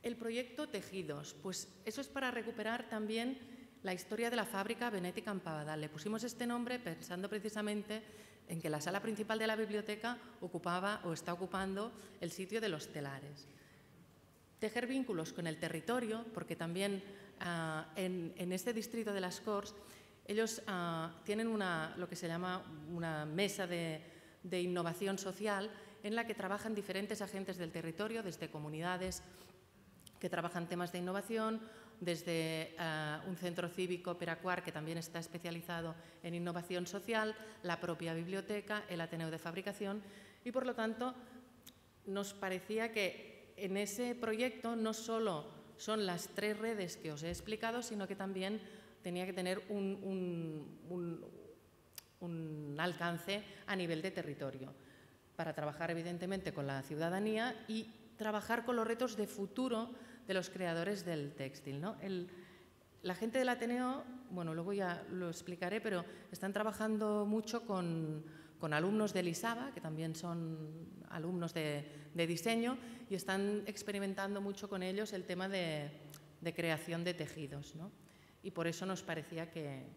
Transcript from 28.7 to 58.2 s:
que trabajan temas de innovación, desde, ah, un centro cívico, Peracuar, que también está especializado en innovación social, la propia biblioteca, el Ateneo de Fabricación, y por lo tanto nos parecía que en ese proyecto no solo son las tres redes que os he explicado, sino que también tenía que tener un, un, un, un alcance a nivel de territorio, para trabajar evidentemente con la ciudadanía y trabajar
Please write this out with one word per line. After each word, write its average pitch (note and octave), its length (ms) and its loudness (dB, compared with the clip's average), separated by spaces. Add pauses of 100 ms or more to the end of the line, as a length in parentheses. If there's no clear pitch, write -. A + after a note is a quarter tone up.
que F3+ 100 0
trabajan E3+ 400 0
temas F3 220 0
de F3+ 80 -2
innovación, A3 640 2 (400)
desde, E3 800 2
ah, D#3 480 0
un F#3 100 -2
centro F3 320 0
cívico, F3 500 0
Peracuar, F3 440 2
que E3+ 100 -4
también D#3+ 260 -2
está E3 200 -4
especializado E3+ 760 -4 (280)
en E3+ 120 -2
innovación F3 520 0
social, G#3+ 480 2 (280)
la E3+ 180 2
propia E3 340 0
biblioteca, G3+ 760 0
el E3+ 120 0
Ateneo E3 300 0
de D#3+ 80 -2
Fabricación, G3 640 -2 (420)
y A#3+ 80 -2
por B3+ 140 4
lo B3 80 0
tanto A3+ 400 2 (920)
nos G3 280 0
parecía G#3+ 580 0
que - 640 -2
en F#3+ 200 0
ese A#3+ 380 2
proyecto A#3 600 2
no A3 180 4
solo A3 520 2 (300)
son G#3+ 300 2
las F3 220 0
tres G#3 300 2
redes G#3+ 380 0
que D#3+ 140 -4
os D3+ 140 -4
he E3+ 60 0
explicado, A3+ 520 0
sino G#3 240 -2
que G3 80 -2
también G3 460 0 (420)
tenía F3+ 240 0
que F#3+ 60 -2
tener F#3 360 2
un, G3 340 2
un, F3 760 -2 (100)
un, E3+ 360 -2 (960)
un D#3 580 -4
alcance E3+ 640 2 (240)
a G3 80 0
nivel E3 280 2
de F#3+ 100 0
territorio, C#3 600 -4 (640)
para D#3+ 180 0
trabajar D3+ 380 0
evidentemente F3 640 0
con C#3+ 160 0
la C3+ 140 2
ciudadanía G3+ 840 2
y A3 240 -2 (260)
trabajar A3 480 2